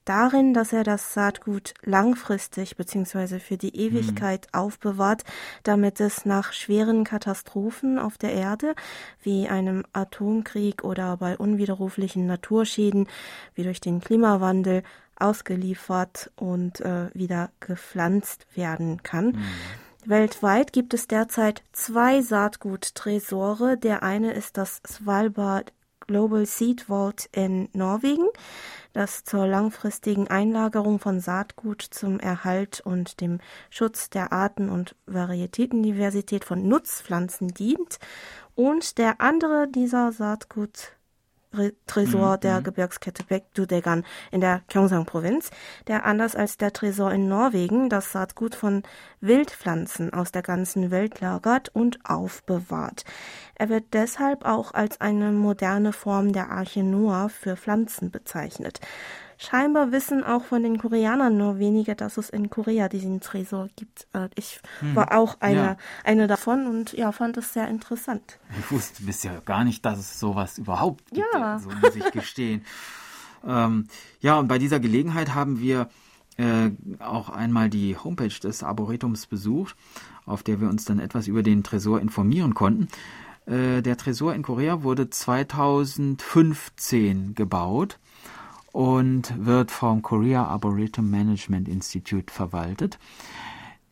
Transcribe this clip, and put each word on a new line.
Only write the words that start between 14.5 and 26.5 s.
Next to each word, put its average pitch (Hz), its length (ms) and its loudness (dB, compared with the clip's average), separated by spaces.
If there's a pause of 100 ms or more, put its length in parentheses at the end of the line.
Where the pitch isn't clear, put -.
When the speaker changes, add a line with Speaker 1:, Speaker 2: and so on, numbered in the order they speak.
Speaker 1:
ausgeliefert 185 1200 -2
und, 180 440 -4
äh, 180 340 -4
wieder 175 360 -2 (100)
gepflanzt 185 840 -2 (100)
werden 165 480 -4
kann. 175 220 0
Speaker 2:
Mhm. 220 180 0 (600)
Speaker 1:
Weltweit 214 680 4
gibt 247 220 0
es 233 120 -2
derzeit 220 640 0
zwei 247 520 4
Saatguttresore. 208 1600 0
Der 226 240 0
eine 208 300 0
ist - 260 -8
das - 260 -4
Svalbard 202 880 -2 (360)
Global 214 360 2
Seed 240 440 -2